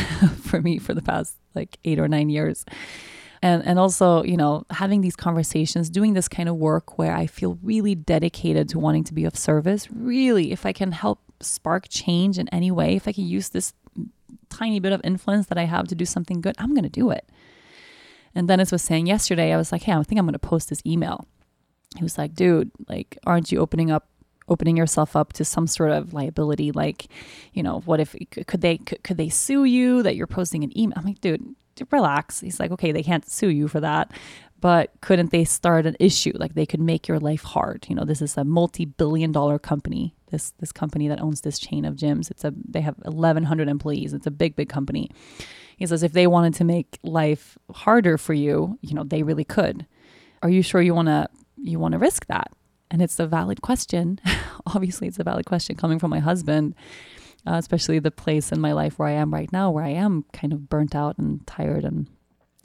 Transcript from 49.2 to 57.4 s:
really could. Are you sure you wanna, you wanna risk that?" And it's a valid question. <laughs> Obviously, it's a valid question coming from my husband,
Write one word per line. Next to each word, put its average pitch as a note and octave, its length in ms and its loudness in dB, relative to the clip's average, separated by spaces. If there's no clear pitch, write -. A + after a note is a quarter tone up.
really D#3 220 -2
could. - 420 -2
Are E3+ 60 2
you F#3 120 6
sure F3+ 200 2
you F3 120 4
wanna, D#3 360 2
you E3+ 240 -6
wanna E3 180 0
risk - 280 2
that?" - 260 -6
And E3+ 100 2
it's F3 160 0
a E3+ 80 0
valid E3 360 -2
question. F#3 580 -2
<laughs> - 220 -16
Obviously, F#3 420 -2
it's F3 120 -6
a - 40 -2
valid F3 220 -2
question E3+ 320 -2
coming E3 200 2
from E3 120 0
my D3+ 100 0
husband, D3+ 560 0